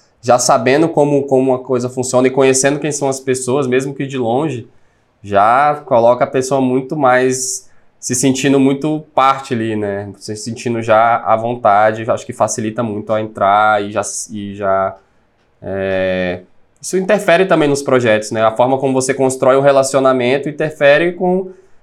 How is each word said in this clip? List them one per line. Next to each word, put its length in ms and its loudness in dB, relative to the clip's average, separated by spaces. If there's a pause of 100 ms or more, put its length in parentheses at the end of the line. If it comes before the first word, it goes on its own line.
(220)
já 160 4
sabendo 520 2
como, 340 0
como 280 2
uma 80 0
coisa 300 -4
funciona 380 0
e 40 2
conhecendo 460 2
quem 140 -4
são 160 -4
as 120 -4
pessoas, 480 -2
mesmo 260 -2
que 120 -8
de 120 -8
longe, 500 -4 (560)
já 640 2
coloca 400 2
a 20 -6
pessoa 320 -2
muito 380 -2
mais 760 0 (300)
se 140 -6
sentindo 440 2
muito 540 0
parte 400 0
ali, 220 -4
né? 420 -6
Se 180 -12
sentindo 460 -6
já 360 4
à 180 0
vontade, 760 0
acho 160 -2
que 80 -12
facilita 480 -4
muito 320 -6
a 80 -2
entrar 600 2
e 80 -10
já, 100 -4 (300)
e 240 -10
já, 400 -2 (680)
é, 800 -4 (400)
isso 160 -6
interfere 480 2
também 240 2
nos 140 -2
projetos, 480 0
né? 100 -2
A 140 4
forma 240 2
como 120 -2
você 220 -2
constrói 420 2
um 60 2
relacionamento 880 2
interfere 640 0
com 380 -2 (320)